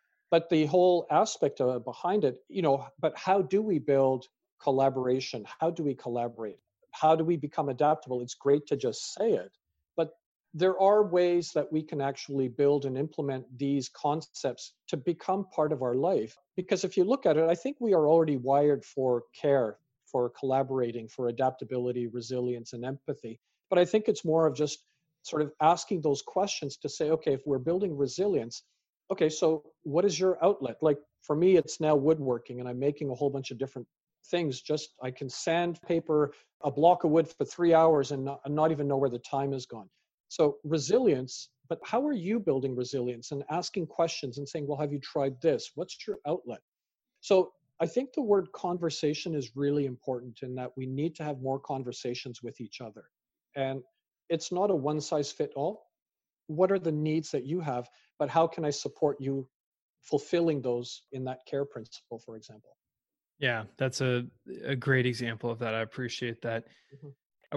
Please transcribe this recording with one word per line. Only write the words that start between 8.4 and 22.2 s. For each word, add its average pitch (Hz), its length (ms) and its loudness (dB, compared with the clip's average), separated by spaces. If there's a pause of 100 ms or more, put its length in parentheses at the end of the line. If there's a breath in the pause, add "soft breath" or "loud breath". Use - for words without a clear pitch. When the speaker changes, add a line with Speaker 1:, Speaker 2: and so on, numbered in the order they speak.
Speaker 1:
to 151 80 0
just 123 380 -4
say 220 180 0
it, 98 180 -2 (460)
but 165 160 -2 (420)
there 185 260 2
are 208 240 8
ways 175 480 2
that 147 180 -2
we 156 120 0
can 156 180 -6
actually 139 480 -2
build 143 380 2
and 131 100 -2
implement 139 480 -4 (140)
these 139 300 0
concepts - 840 -4 (140)
to 165 80 -2
become 185 580 -2
part 151 160 0
of 131 120 -2
our 123 120 0
life. 135 400 0 (220)
Because 185 260 -2
if - 140 -4
you 185 80 6
look 247 220 0
at 156 100 4
it, 160 120 4
I 175 60 4
think 269 240 -6
we 226 160 2
are 151 140 4
already 160 280 4
wired 139 480 2
for 127 400 -2 (140)
care, 135 380 2 (340)
for 123 200 0
collaborating, 131 800 -2
for 123 200 -4
adaptability, 123 800 -2
resilience, 123 640 -6